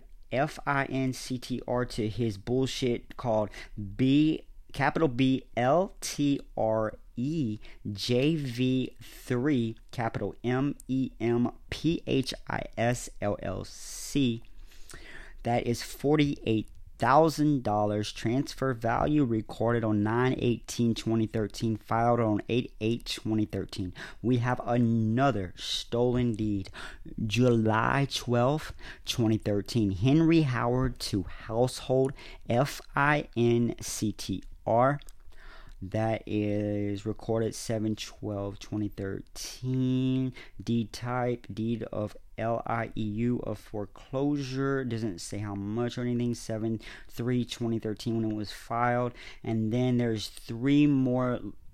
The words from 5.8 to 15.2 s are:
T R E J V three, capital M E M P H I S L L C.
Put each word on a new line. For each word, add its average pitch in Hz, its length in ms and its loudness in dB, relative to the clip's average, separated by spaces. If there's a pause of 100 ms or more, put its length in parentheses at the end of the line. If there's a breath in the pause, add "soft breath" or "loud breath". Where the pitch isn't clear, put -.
T 143 380 0 (180)
R 110 380 2 (200)
E 123 440 -2 (320 loud breath)
J 123 440 2
V 127 640 0
three, 123 760 0 (160)
capital 113 520 -2
M 135 320 0 (120)
E 131 320 0
M 120 320 2 (180)
P - 360 0
H 131 280 0 (160)
I - 140 -2 (140)
S 120 320 0 (120)
L 104 200 0
L 95 220 -4
C. - 800 -2 (1000 loud breath)